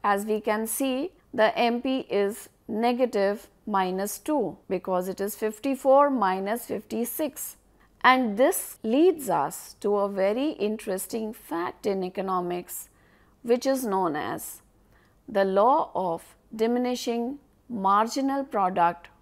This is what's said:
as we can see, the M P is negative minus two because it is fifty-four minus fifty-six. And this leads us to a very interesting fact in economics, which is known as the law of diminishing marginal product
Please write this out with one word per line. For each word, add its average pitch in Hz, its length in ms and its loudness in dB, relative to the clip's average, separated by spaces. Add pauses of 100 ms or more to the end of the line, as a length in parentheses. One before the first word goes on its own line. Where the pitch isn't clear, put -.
as 202 220 0
we 214 160 -2
can 220 260 -2
see, 269 460 -2 (200)
the 220 240 4
M 240 240 2
P 262 180 0 (100)
is 202 400 -2 (180)
negative 233 800 0 (180)
minus 190 540 -2
two 240 380 -2 (100)
because 185 400 -2
it 190 140 -6
is 202 140 -4
fifty-four 269 720 4
minus 202 560 0
fifty-six. 233 880 -6 (500)
And 247 320 4
this - 460 2
leads 285 460 2
us 156 500 -2
to 202 160 0
a 202 140 0
very 208 400 0
interesting 214 840 -4
fact - 520 -8
in 190 180 0
economics, 185 840 -6 (540)
which 247 220 2
is 262 200 0
known 185 320 0
as 120 440 -6 (640)
the 196 200 2
law 220 500 4
of 170 400 -4 (180)
diminishing 240 840 -2 (300)
marginal 233 720 0
product 185 640 0 (140)